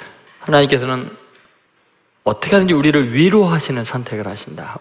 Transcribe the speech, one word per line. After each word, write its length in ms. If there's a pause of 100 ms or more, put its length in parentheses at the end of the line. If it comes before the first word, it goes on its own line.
(400)
하나님께서는 800 (1000)
어떻게든지 520
우리를 400
위로하시는 680
선택을 420
하신다. 540